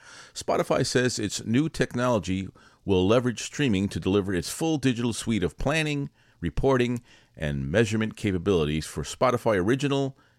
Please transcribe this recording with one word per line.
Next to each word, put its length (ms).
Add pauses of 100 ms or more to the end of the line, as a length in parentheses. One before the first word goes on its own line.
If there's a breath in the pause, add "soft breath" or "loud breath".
(340 loud breath)
Spotify 500
says 360
its 260
new 240
technology 800 (360 soft breath)
will 240
leverage 360
streaming 460
to 100
deliver 340
its 160
full 300
digital 340
suite 300
of 160
planning, 500 (320 soft breath)
reporting, 640 (320 soft breath)
and 360
measurement 440
capabilities 720
for 160
Spotify 600
original 540 (220 soft breath)